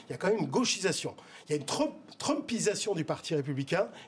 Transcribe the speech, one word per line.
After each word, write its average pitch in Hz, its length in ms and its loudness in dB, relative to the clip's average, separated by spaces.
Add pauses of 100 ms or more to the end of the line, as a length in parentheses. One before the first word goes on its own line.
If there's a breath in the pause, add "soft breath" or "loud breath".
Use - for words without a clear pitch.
Il - 40 -6
y - 20 -6
a - 20 -10
quand 180 120 0
même 214 100 4
une 156 80 0
gauchisation. 175 680 0 (320 loud breath)
Il 156 60 -2
y - 40 0
a - 20 2
une 131 80 -6
Trump-, 285 260 0 (240)
Trumpisation 208 800 0
du 160 100 0
Parti 156 300 -2
républicain 143 540 0 (200 loud breath)